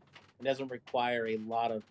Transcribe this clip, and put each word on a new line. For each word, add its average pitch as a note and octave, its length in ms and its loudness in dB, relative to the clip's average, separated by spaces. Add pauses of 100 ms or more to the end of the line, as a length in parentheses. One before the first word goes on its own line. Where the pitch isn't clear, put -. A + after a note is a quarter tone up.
(400)
It A#2+ 40 -12
doesn't C3+ 240 0
require B2 600 0
a A2 100 0
lot A#2 320 0
of, A2 200 -2